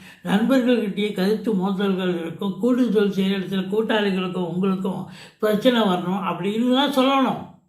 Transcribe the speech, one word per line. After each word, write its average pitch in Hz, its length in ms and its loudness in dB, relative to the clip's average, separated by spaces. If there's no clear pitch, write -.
நண்பர்கள்கிட்டயே 214 920 2
கருத்து 208 400 0
மோதல்கள் 185 640 0
இருக்கும், 170 440 -6
கூடுதல் 220 560 2
செய்கிற 196 220 0
இடத்துல 190 280 -4
கூட்டாளிகளுக்கும் 190 840 0
உங்களுக்கும் 185 520 -2
பிரச்சனை 220 420 2
வரணும் 180 440 0
அப்படின்லாம் 208 720 0
சொல்லணும். 262 460 2